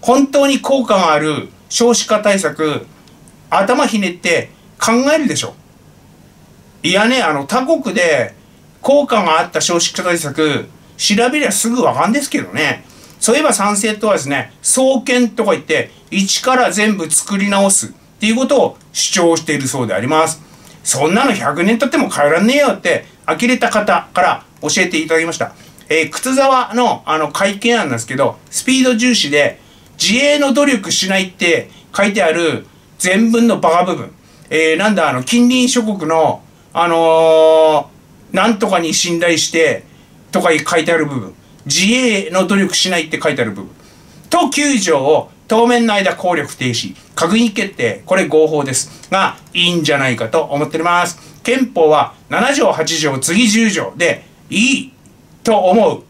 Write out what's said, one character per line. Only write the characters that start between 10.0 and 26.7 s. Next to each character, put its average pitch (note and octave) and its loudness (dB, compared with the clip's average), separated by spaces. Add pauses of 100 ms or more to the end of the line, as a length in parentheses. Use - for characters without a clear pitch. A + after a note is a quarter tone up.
対 F3 -2
策、 D3 -2 (300)
調 A#3 0
べ D4+ -2
り C#4+ -2
ゃ G3+ -2
す - -2
ぐ A#3+ -2
わ - 2
か D3 0
ん G#3+ 0
で C#4+ 0
す C#4 -8
け G3+ -4
ど - -14
ね。 C#3+ -4 (360)
そ A3+ 2
う - 2
い - 2
え D#4 0
ば C4+ 2
参 G#3 0
政 G#3+ -4
党 A3 -2
は G3 2
で E3 -2
す C3 -8
ね、 C3+ -6 (100)
創 C4 0
建 B3 0
と G#3+ -4
か G3+ 2
言 C#3 -2
っ - -18
て、 C#3 -4 (200)
一 G3 -2
か B3+ 0
ら B3 2
全 G#3+ 0
部 E3 -6
作 - -2
り G3+ -2
直 G3 2
す - 0
っ - -14 (280)
て G#3 -2
い A3+ 2
う - 2
こ C4 0
と C#4+ 2
を - 0 (160)
主 - -4
張 E3+ 2
し D#3+ -6
て D3+ -2
い C#3+ -4
る C3 -6
そ C3 -4
う - -6
で F#2+ -4
あ F#2+ -2
り B2 -6
ま D#3 2
す。 - -8 (400)
そ C#3 -2
ん F3 0
な B3 2
の C4 2
百 D3 -4
年 A3 2
経 C#4 0
っ - -2
て E4 -2
も B3+ 0
変 D3 0
え D3 4
ら E3 2
ん G#3 2
ね B3+ 2
え - 2
よ C#4+ 2
っ - -4
て、 E3 -2 (200)
呆 D#3+ -2
れ A#3+ 0
た A#3+ -2
方 G#3+ 0
か F3+ -2
ら F3 0 (160)
教 D3+ -2
え F3 -2
て E3 -4
い D#3 -4
た E3 -2
だ D#3+ 2
き E3 -4
ま E3+ -6
し D#3+ -10
た。 - -6 (360)
え D#3+ 2
ー、 - -4
靴 - -6
沢 C4 2